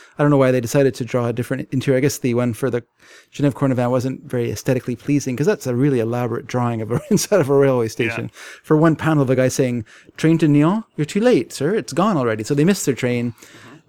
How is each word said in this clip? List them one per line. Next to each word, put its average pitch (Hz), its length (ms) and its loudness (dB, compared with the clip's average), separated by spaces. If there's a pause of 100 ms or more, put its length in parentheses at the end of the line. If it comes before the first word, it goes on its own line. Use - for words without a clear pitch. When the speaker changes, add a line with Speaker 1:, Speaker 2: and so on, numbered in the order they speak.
(200)
Speaker 1:
I - 20 0
don't 147 100 4
know 143 60 4
why 131 140 4
they 127 80 2
decided 135 360 2
to 127 100 -8
draw 120 220 -2
a 123 60 -4
different 131 380 -6
interior. 131 260 0
I 131 40 0
guess 139 160 0
the 123 160 -2
one 123 200 0
for 127 160 -4
the 120 140 -4 (500)
Genève 139 200 0
Cornavin 123 360 0
wasn't 127 360 -2
very 120 260 -4
aesthetically 123 460 -4
pleasing, 135 400 -2
'cause 147 100 -2
that's - 180 0
a 127 80 -2
really 127 280 2
elaborate 120 440 -4
drawing 117 360 -2
of 110 100 -8
a, 139 140 -2
<laughs> - 40 -8
inside 202 300 0
of 135 100 0
a 143 60 2
railway 131 320 2
station. 117 380 -4
Speaker 2:
Yeah. - 140 -16 (240)
Speaker 1:
For 156 120 2
one 156 220 4
panel 156 260 0
of 123 60 0
a 131 80 2
guy 127 100 2
saying, 123 380 -2 (320)
"Train 160 220 4
to 165 100 2
Nyon? 156 340 4 (140)
You're 151 80 -2
too 202 160 -2
late, 233 320 2
sir. 156 200 -2
It's 175 200 -6
gone 180 240 0
already." 110 260 -2
So 147 100 -4
they 143 120 2
missed 190 200 0
their 127 100 0
train. 123 360 -2
Speaker 2:
Mm-hmm. - 440 -20 (140)